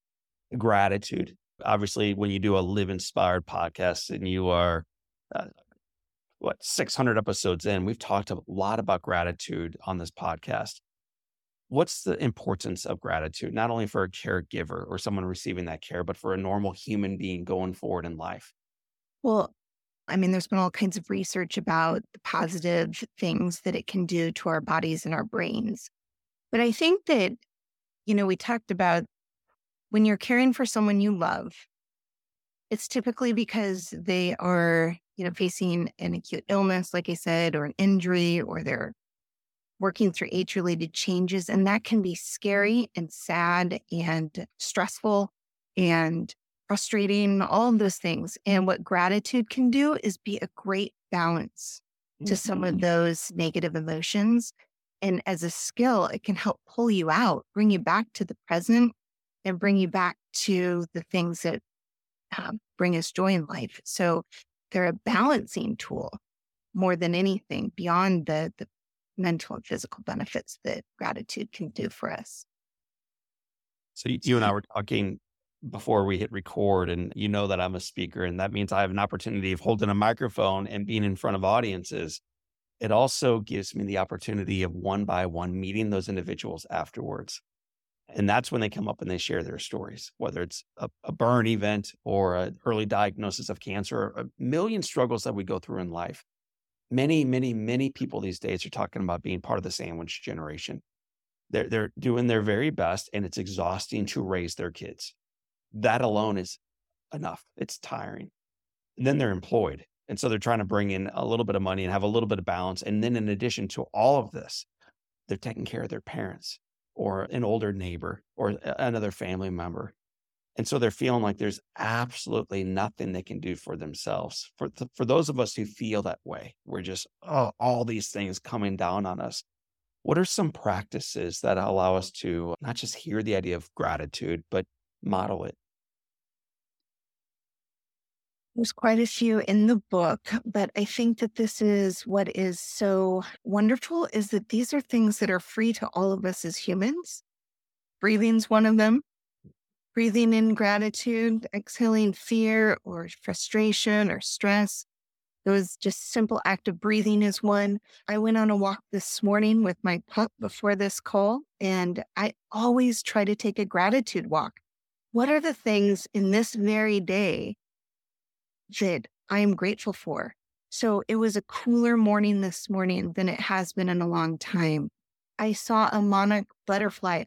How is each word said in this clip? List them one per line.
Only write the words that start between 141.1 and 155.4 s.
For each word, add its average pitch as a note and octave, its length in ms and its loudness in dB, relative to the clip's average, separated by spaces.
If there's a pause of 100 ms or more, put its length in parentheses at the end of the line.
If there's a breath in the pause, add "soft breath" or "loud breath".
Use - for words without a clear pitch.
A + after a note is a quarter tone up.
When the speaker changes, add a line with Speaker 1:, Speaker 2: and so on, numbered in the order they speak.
Speaker 2:
that A3 160 -2
this - 260 -2
is G3+ 460 2
what F#3+ 280 0
is F#3 240 -2
so F#3+ 640 0 (220 loud breath)
wonderful, A#3 680 2
is G#3+ 180 -2
that G3+ 200 -2
these A#3+ 240 0
are C#4+ 80 2
things A3 380 2
that G3+ 100 0
are F#3 100 0
free A3 340 0
to - 200 -4
all F#3+ 180 2
of F#3+ 140 -4
us F#3 180 -4
as E3 140 -6
humans. A3+ 640 -2 (800)
Breathing's A3 480 4
one A3 160 6
of A3 120 6
them. A3 260 6 (920)
Breathing A3+ 400 4
in A3 220 6
gratitude, A3 960 0
exhaling G#3+ 600 2
fear A3 720 2
or E3+ 260 -8 (120)
frustration G#3 880 2
or G3 120 -2
stress. - 640 0 (580)